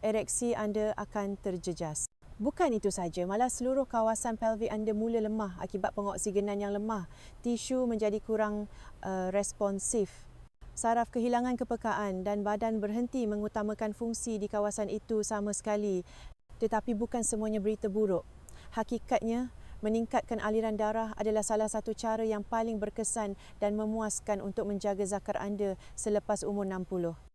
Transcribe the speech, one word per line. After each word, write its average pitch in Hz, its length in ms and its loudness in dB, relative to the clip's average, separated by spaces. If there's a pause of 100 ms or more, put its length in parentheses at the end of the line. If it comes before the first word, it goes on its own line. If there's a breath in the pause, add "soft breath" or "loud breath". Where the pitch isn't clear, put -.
ereksi 220 560 2
anda 214 400 0
akan 202 400 -2
terjejas. 175 720 -4 (300)
Bukan 285 320 2
itu 214 160 2
saja, 180 400 0
malah 233 240 4
seluruh 262 320 2
kawasan 226 560 2
pelvik 226 320 2
anda 214 240 0
mula 226 240 2
lemah 214 400 0
akibat 190 320 0
pengoksigenan 202 640 -2
yang 202 160 -2
lemah. 208 320 -2 (400 loud breath)
Tisu 247 400 0
menjadi 214 400 2
kurang, 208 480 0 (320 loud breath)
uh, 185 320 0
responsif. 202 880 0 (480)
Saraf 233 400 2
kehilangan 240 480 2
kepekaan 233 640 0
dan 208 240 0
badan 220 320 2
berhenti 233 480 0
mengutamakan 208 640 0
fungsi 226 480 -2
di 208 80 -2
kawasan 208 400 0
itu 214 400 0
sama 208 240 0
sekali. 208 560 0 (560 loud breath)
Tetapi 220 320 2
bukan 226 320 0
semuanya 214 320 0
berita 208 320 0
buruk. 196 320 4 (480 loud breath)
Hakikatnya, 233 800 0 (320 loud breath)
meningkatkan 226 560 2
aliran 220 400 2
darah 220 400 0
adalah 214 240 4
salah 214 240 2
satu 214 240 -2
cara 220 320 0
yang 208 240 0
paling 226 320 0
berkesan 208 560 -2 (240 loud breath)
dan 208 160 2
memuaskan 214 640 0
untuk 202 320 -2
menjaga 202 320 0
zakar 196 400 -2
anda 202 320 0 (240 loud breath)
selepas 208 480 2
umur 202 160 0
enam 185 240 -2
puluh. 170 320 0 (160)